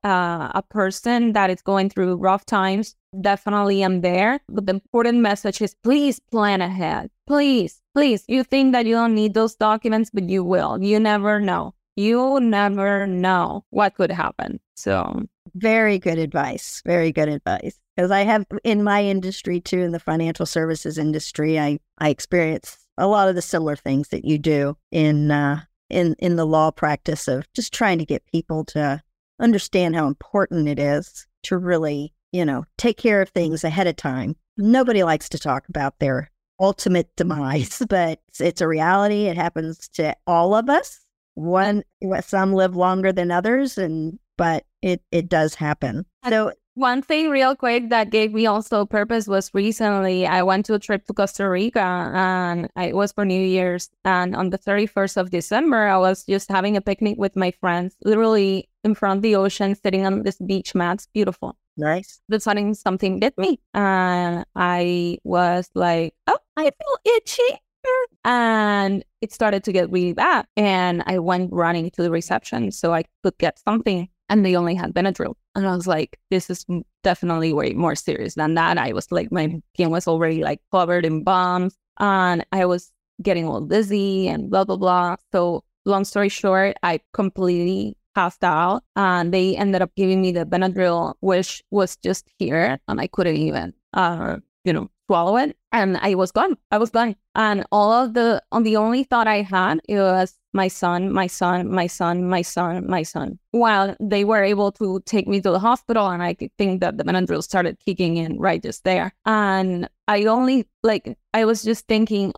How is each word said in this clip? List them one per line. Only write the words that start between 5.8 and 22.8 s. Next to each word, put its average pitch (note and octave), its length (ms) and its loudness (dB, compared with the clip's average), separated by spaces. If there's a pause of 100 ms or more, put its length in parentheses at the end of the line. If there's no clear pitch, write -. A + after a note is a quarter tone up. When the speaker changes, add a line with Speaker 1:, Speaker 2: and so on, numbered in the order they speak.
Speaker 1:
please C#4+ 360 2
plan G#3 420 0
ahead. F3 480 -4 (160)
Please, C#4 560 0 (120)
please. C#4 340 2
You B3+ 160 2
think C4 300 4
that A#3+ 120 2
you A3+ 100 2
don't A#3 200 2
need G#3+ 180 2
those A3 220 2
documents, A3 580 0
but F#3 160 -2
you F#3+ 140 0
will. F3 380 0
You G#3 180 2
never G#3 400 2
know. F3+ 340 -2 (220)
You B3 440 2
never G3+ 680 0
know F3+ 640 0
what G3+ 240 0
could F#3 160 0
happen. - 480 -6 (160)
So - 480 -2 (320)
Speaker 2:
Very A3 420 2
good E3+ 220 -2
advice. C#3+ 680 -4
Very E3 260 2
good D3+ 180 0
advice. C#3+ 500 -6 (180)
'Cause F3+ 140 2
I G3 100 4
have, G#3 240 2 (180)
in G#3 200 2
my G#3 200 2
industry F#3+ 560 -4
too, F#3 200 -2
in F3 120 0
the E3+ 80 -6
financial E3 460 -4
services D#3+ 540 -4
industry, D#3 600 -2
I, D3 200 -2 (180)
I D3+ 120 0
experience D#3+ 680 -2 (200)